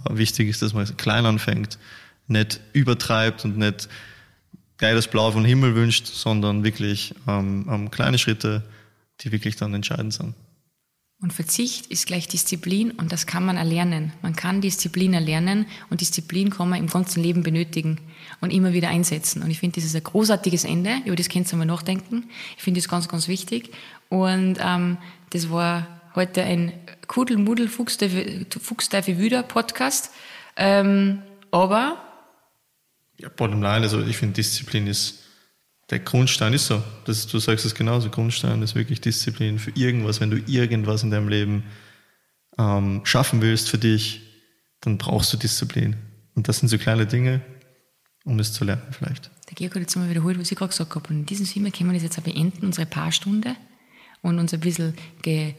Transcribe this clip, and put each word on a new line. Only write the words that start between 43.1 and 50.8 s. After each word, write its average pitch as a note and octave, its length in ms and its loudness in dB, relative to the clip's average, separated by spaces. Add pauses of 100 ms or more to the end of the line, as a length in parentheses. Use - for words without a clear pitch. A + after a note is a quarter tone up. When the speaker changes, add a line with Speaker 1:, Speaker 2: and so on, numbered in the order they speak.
Speaker 1:
willst A2 280 2
für - 80 0
dich, A2 440 2 (600)
dann G#2+ 160 0
brauchst - 340 0
du A2 60 -2
Disziplin. A2 580 -2 (400)
Und A2 140 0
das - 100 0
sind B2 80 4
so A2 100 2
kleine A2 280 2
Dinge, B2 340 2 (840)
um A#2+ 140 0
es G#2+ 120 0
zu - 140 -4
lernen G2+ 160 0 (100)
vielleicht. - 400 -8 (180)
Speaker 2:
Der E3+ 60 -18
Georg F3 200 -8
hat F#3+ 60 -2
jetzt E3+ 140 -4
mal F3+ 140 0
wiederholt, E3+ 280 0
was F3 140 -4
ich F#3+ 60 -4
gerade F#3 140 -4
gesagt E3 220 -4